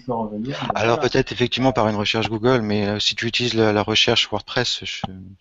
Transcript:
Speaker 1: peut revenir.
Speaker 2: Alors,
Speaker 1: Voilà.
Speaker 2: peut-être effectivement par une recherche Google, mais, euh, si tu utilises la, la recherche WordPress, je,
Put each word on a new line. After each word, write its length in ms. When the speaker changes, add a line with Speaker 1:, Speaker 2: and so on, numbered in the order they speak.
Speaker 1:
peut 80
revenir. 460
Speaker 2:
Alors, 220
Speaker 1:
Voilà. 140
Speaker 2:
peut-être 200
effectivement 420
par 160
une 80
recherche 320
Google, 340
mais, 260
euh, 100
si 160
tu 120
utilises 280
la, 180
la 100
recherche 460
WordPress, 560
je, 180